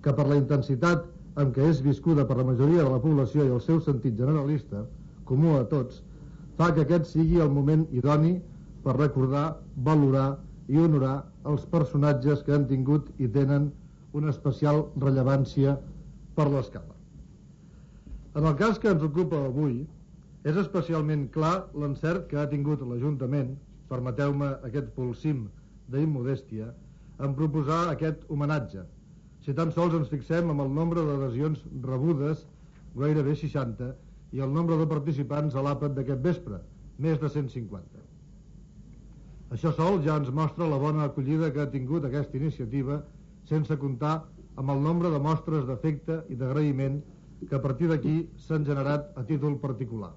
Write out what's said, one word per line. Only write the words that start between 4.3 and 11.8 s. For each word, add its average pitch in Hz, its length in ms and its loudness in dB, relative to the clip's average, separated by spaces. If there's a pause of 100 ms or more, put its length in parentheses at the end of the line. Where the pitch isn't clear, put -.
comú 151 320 4
a 127 140 4
tots, 131 320 -2 (560)
fa 165 160 4
que 151 100 4
aquest 160 240 2
sigui 165 320 4
el 147 100 4
moment 147 400 4
idoni 151 460 4 (480)
per 131 140 2
recordar, 139 480 2 (280)
valorar 139 600 4 (340)
i 139 120 2
honorar 139 360 4 (340)
els 147 180 0
personatges 147 760 2